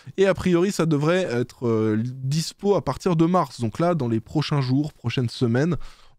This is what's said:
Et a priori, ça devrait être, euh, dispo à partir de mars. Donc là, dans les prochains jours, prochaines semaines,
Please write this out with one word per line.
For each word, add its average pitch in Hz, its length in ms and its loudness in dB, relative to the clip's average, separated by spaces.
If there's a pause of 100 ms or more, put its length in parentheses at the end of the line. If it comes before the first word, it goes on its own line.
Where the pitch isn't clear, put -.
(160)
Et 190 100 4
a 190 60 4
priori, 180 400 2
ça 165 140 0
devrait 160 380 2
être, 120 420 -4
euh, 110 360 2
dispo 139 760 -2
à 151 60 -2
partir 170 320 -2
de 165 120 4
mars. 175 340 0
Donc 113 180 -4
là, 175 160 2
dans 135 140 -2
les 113 120 0
prochains 147 420 -2
jours, 135 320 0
prochaines 120 340 -4
semaines, 131 480 0 (420)